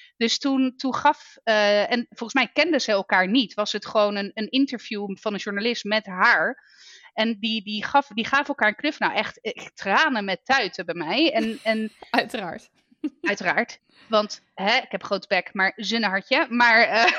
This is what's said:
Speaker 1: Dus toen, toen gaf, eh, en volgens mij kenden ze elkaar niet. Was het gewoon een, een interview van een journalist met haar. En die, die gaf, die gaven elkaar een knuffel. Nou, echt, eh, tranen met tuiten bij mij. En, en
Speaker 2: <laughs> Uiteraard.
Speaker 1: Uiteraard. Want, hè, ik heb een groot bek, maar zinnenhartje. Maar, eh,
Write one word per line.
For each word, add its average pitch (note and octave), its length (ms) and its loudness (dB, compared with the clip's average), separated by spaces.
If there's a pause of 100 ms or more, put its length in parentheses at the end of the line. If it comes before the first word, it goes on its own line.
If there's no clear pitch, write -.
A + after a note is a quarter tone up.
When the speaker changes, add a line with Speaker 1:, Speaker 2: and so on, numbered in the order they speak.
(180)
Speaker 1:
Dus A#3 220 0
toen, C4 360 0
toen C4 200 -4
gaf, - 480 0
eh, G#3 480 2
en A#3+ 180 -2
volgens - 240 -12
mij B3+ 200 2
kenden D4+ 280 2
ze A#3+ 100 -2
elkaar G3 360 2
niet. A3 260 2
Was G#3 180 -4
het G#3 140 -6
gewoon G#3 300 2
een, G2+ 180 -6
een G#3 160 -6
interview G#3+ 680 -4
van G#3 160 -6
een F#3+ 60 -4
journalist G#3+ 440 -4
met G#3+ 220 -2
haar. G3+ 580 0 (500)
En A3 260 -2
die, A3 240 -4
die G#3 220 -8
gaf, C#4+ 220 2
die G#3+ 180 -4
gaven C#4+ 220 0
elkaar A#3+ 200 0
een G#3 80 0
knuffel. C#4+ 320 -4
Nou, F#3 120 -2
echt, - 220 -6
eh, - 320 -10
tranen A#3 520 0
met F#3 200 -6
tuiten G#3+ 400 -2
bij E3+ 100 -6
mij. F#3 380 0
En, A3 300 -2
en A3 360 -2
Speaker 2:
<laughs> - 100 -20
Uiteraard. G#3+ 600 -6 (520)
Speaker 1:
Uiteraard. G3 580 -4 (300)
Want, G#3 320 0 (120)
hè, G3 240 0
ik - 140 -4
heb F#3+ 100 -6
een - 60 -12
groot G3 200 -4
bek, F#3 260 -2
maar F#3+ 220 0
zinnenhartje. A3 760 0
Maar, A#3 320 6
eh, A3+ 380 4